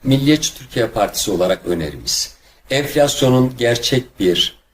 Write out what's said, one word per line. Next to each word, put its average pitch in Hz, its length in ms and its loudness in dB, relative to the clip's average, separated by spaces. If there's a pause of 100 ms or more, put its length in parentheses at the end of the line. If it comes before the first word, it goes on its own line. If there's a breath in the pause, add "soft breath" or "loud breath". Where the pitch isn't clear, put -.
Milliyetçi 139 540 2
Türkiye 123 300 -4
Partisi 104 440 -2
olarak 90 340 0
önerimiz, 76 680 -6 (340 soft breath)
enflasyonun 131 880 2
gerçek 117 600 -2
bir 90 400 0 (140)